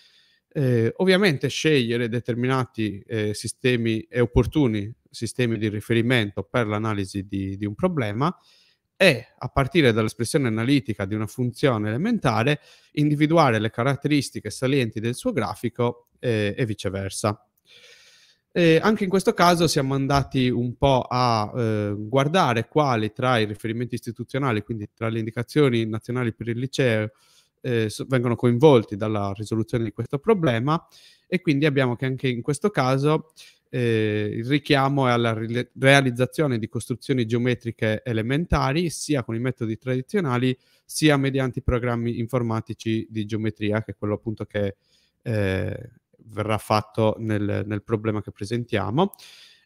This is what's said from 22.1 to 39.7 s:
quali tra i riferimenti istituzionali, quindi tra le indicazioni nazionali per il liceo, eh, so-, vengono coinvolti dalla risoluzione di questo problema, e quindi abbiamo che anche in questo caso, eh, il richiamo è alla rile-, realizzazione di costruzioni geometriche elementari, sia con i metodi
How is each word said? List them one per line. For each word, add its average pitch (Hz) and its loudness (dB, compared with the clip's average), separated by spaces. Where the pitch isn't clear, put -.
quali 123 2
tra 127 2
i 110 4
riferimenti 110 -6
istituzionali, 120 -4
quindi 107 -8
tra 113 -6
le 113 -4
indicazioni 117 0
nazionali 117 -4
per 110 -8
il 117 -4
liceo, 120 0
eh, 117 0
so-, - -8
vengono 120 0
coinvolti 120 6
dalla 101 -2
risoluzione 110 -4
di 110 -6
questo 120 -8
problema, 156 0
e 180 -2
quindi 143 0
abbiamo 131 2
che - -6
anche 131 -2
in 120 -2
questo 143 -2
caso, 139 0
eh, 107 0
il 113 -6
richiamo 139 2
è 123 4
alla 117 2
rile-, 117 -4
realizzazione 131 2
di 107 -4
costruzioni 123 -4
geometriche 117 -2
elementari, 135 -2
sia 135 -2
con 113 -6
i 113 -4
metodi 120 -4